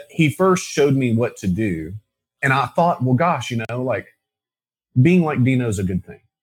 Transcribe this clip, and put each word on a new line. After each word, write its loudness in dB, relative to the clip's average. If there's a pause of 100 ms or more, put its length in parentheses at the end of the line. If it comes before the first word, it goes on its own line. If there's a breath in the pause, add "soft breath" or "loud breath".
he 2
first 2
showed 2
me 0
what -2
to -14
do. -2 (480)
And 0
I 0
thought, -2
"Well, 2
gosh, -2
you -6
know, -6
like, -6 (920)
being 6
like 0
Dino 0
is -2
a -4
good -4
thing." -20 (240)